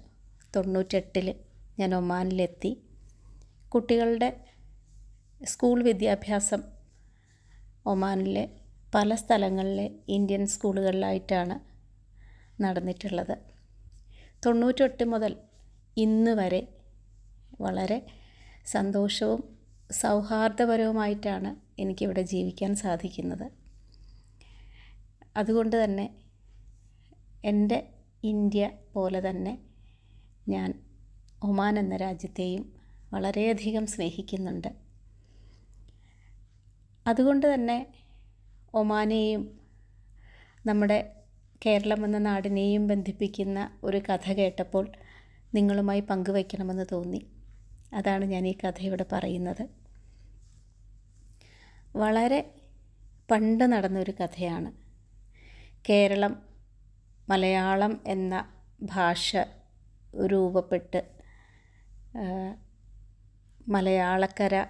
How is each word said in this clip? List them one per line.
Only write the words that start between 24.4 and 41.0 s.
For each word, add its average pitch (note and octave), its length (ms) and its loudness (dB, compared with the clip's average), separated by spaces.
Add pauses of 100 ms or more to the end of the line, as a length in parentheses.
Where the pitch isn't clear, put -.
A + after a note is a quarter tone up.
അതുകൊണ്ട് A3 480 2
തന്നെ G3 340 -4 (1300)
എൻ്റെ G#3 480 0 (300)
ഇന്ത്യ G#3 480 0 (220)
പോലെ F#3+ 380 -2
തന്നെ F#3+ 280 -6 (880)
ഞാൻ F#2 260 -4 (680)
ഒമാൻ G3+ 360 0
എന്ന F#3+ 180 -2
രാജ്യത്തെയും F#3 760 -6 (400)
വളരെയധികം G#3 720 -2
സ്നേഹിക്കുന്നുണ്ട്. F#3 840 -6 (2500)
അതുകൊണ്ട് C4+ 480 4
തന്നെ A#3+ 400 -2 (800)
ഒമാനെയും G#3+ 840 0 (1080)
നമ്മുടെ G#3 440 2 (560)